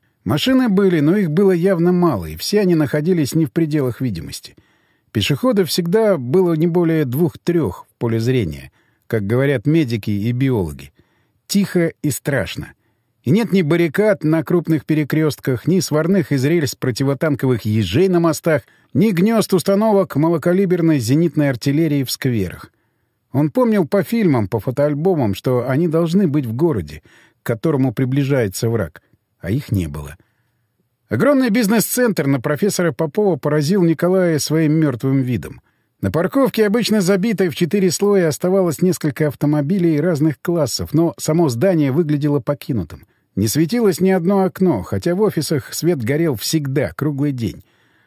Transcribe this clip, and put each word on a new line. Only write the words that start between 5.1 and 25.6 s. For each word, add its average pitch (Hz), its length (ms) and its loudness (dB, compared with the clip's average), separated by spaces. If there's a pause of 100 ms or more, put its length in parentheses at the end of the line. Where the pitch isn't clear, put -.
Пешеходов 180 580 0
всегда 190 480 2
было 165 360 0
не 156 140 2
более 165 380 2
двух-трех 147 840 -2
в - 80 -20
поле 113 220 -2
зрения, 90 520 -2 (360)
как 107 180 -2
говорят 127 400 0
медики 123 460 0
и 104 200 -2
биологи. 101 600 -2 (540)
Тихо 180 540 0
и 147 100 0
страшно. - 640 -6 (500)
И 120 80 0
нет 214 200 2
ни 190 100 4
баррикад 170 640 0
на 156 200 0
крупных 160 420 -2
перекрестках, 151 840 -2
ни 180 120 2
сварных 156 520 0
из 131 120 0
рельс 165 320 0
противотанковых 135 880 -2
ежей 110 440 2
на 175 100 2
мостах, 160 440 0 (300)
ни 208 180 2
гнезд 208 420 2
установок 196 600 2
малокалиберной 170 840 2
зенитной 143 500 2
артиллерии 143 540 0
в - 80 -8
скверах. 98 600 -4 (600)
Он 143 160 0
помнил 214 380 2
по 196 160 0
фильмам, 151 460 0
по 110 100 -4
фотоальбомам, 143 760 0
что 123 340 -2